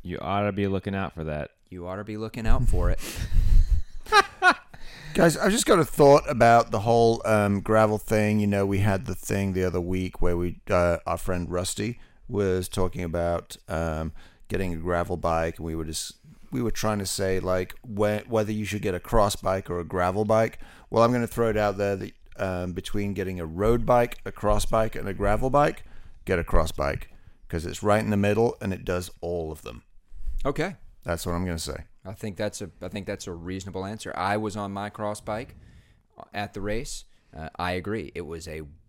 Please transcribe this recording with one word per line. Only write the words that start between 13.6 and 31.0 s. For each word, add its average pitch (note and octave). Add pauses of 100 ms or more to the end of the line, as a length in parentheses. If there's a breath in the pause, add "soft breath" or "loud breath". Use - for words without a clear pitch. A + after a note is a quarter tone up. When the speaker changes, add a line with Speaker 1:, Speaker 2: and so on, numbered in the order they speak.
Speaker 3:
um, D#2+ (380 soft breath)
getting F#2
a D#2+
gravel F2
bike, E2
and D#2+
we D#2+
were D#2+
just - (400)
we B2+
were A2
trying G#2+
to F#2+
say, F#2+
like, F#2
whe-, G#2
whether A2
you G#2+
should G2+
get G2
a E2+
cross G#2
bike F#2+
or F2
a F2
gravel F#2
bike. A2 (300 loud breath)
Well, A2+
I'm A#2+
gonna A#2+
throw A#2
it G#2+
out G#2
there G2+
that, G2+ (260)
um, F2+
between G2+
getting F#2
a E2
road A2
bike, A#2+
a A2+
cross G#2
bike, A2
and G2+
a F#2+
gravel G#2
bike, C#3+ (420 soft breath)
get F#2
a E2+
cross D#2+
bike, - (380 soft breath)
'cause E2
it's -
right G#2
in A2
the G2+
middle G#2
and G2
it F2+
does F#2 (100)
all E2+
of D2+
them. A#1 (640)
Speaker 2:
Okay. D#3 (280)